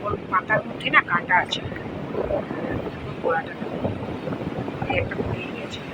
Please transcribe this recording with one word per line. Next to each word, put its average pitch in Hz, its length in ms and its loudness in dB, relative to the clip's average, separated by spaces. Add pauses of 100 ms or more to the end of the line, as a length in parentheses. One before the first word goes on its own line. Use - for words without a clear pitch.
ওর 605 80 0 (180)
পাতার - 360 4
মধ্যে - 280 -4
না 302 60 10 (100)
কাঁটা 175 240 4 (100)
আছে। - 160 -2 (1500)
ওর - 160 -6
গোড়াটা 165 380 2
দেখো। - 180 -4 (1120)
এই - 120 2
একটা - 200 -2
পড়ে - 360 -2
গেছে। - 220 -8 (120)